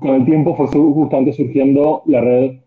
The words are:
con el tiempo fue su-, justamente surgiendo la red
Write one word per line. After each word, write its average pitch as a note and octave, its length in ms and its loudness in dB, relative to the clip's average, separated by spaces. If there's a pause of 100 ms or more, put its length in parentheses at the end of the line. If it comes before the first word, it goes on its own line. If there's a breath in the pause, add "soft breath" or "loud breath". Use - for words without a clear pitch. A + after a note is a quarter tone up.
con C3+ 160 -2
el B2+ 100 0
tiempo D#3 280 0
fue C#3+ 140 -2
su-, D3+ 240 2
justamente C#3+ 400 -2
surgiendo C#3 720 0
la C3 160 0
red B2 360 0 (100)